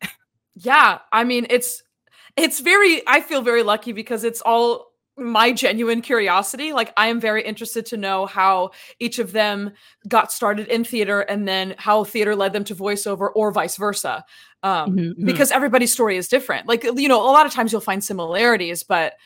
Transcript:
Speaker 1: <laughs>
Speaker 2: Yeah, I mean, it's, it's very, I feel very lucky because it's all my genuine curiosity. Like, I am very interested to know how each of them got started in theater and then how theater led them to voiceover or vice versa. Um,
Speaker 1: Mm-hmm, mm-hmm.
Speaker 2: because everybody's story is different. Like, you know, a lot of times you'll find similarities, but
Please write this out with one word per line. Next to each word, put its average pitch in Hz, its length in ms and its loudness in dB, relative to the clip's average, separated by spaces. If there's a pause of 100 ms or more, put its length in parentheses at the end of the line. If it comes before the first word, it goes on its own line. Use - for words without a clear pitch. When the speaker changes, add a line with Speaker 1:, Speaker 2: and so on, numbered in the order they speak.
Speaker 1:
<laughs> - 80 -12 (480)
Speaker 2:
Yeah, 240 420 4 (120)
I 226 140 2
mean, 240 240 0
it's, 240 340 0 (540)
it's 320 240 0
very, 359 440 4
I 277 140 4
feel 294 220 -2
very 233 200 2
lucky 214 300 0
because 220 320 -6
it's 226 160 -4
all 233 460 2 (320)
my 233 340 2
genuine 233 500 -2
curiosity. 226 680 -2
Like, 247 240 -4
I 214 120 2
am 233 120 -2
very 220 240 -2
interested 220 440 -8
to 233 100 -8
know 190 280 -2
how 190 460 2 (260)
each 233 220 -4
of 185 140 -6
them 202 400 -2 (340)
got 226 240 2
started 208 380 -2
in 233 160 0
theater 202 340 -2
and 202 260 -4
then 190 320 -2
how 214 280 2
theater 208 320 -2
led 196 160 0
them 208 100 -4
to 202 100 -10
voiceover 196 640 -4
or 214 160 0
vice 175 240 -2
versa. 190 480 -4 (400)
Um, 185 280 0
Speaker 1:
Mm-hmm, 185 80 0
mm-hmm. 170 260 -4
Speaker 2:
because 262 260 2
everybody's 247 400 2
story 214 240 0
is 180 140 -6
different. 240 400 -2
Like, 233 160 -2
you 262 240 0
know, 247 120 6
a 226 120 0
lot 302 120 8
of 285 60 -2
times 226 220 -2
you'll 208 80 -2
find 196 200 -4
similarities, 180 840 0
but 165 320 0 (100)